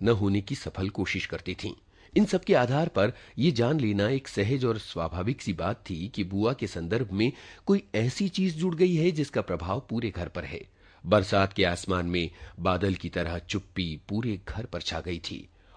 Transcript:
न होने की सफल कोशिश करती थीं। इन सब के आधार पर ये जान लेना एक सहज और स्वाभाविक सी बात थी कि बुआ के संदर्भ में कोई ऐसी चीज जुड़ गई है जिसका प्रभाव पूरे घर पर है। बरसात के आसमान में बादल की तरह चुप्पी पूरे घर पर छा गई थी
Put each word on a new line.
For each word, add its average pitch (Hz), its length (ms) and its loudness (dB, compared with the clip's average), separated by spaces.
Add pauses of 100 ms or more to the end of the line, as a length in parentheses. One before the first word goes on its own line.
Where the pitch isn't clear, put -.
न 104 60 4
होने 101 320 4
की 139 140 -6
सफल - 340 -4
कोशिश 95 360 -2
करती 90 300 -8
थीं। - 180 -8 (420)
इन 202 100 6
सब 185 180 0
के 202 100 4
आधार 139 340 4
पर 107 260 2 (240)
ये 160 140 4
जान 123 280 2
लेना 104 300 2
एक 135 180 -2
सहज 123 380 0
और 113 140 0
स्वाभाविक 90 640 -4
सी 101 120 -2
बात 85 360 -4
थी 87 180 -6
कि 107 160 -4
बुआ 98 300 0
के 117 140 -6
संदर्भ 92 440 -2
में 107 220 2 (320)
कोई 202 180 4 (120)
ऐसी 131 340 0
चीज 185 280 0
जुड़ 175 180 0
गई 180 200 4
है 170 160 4
जिसका 147 300 -2
प्रभाव 92 480 -4
पूरे 113 200 -2
घर 87 180 -6
पर 87 160 -8
है। - 260 -10 (360)
बरसात 98 480 4
के 98 100 2
आसमान 87 420 2
में 87 260 0 (280)
बादल 92 340 2
की 87 160 -6
तरह 85 300 -4
चुप्पी 85 680 -6
पूरे 107 380 -2
घर 110 180 -8
पर 87 160 -8
छा 82 180 -6
गई 87 200 -6
थी - 300 -12 (280)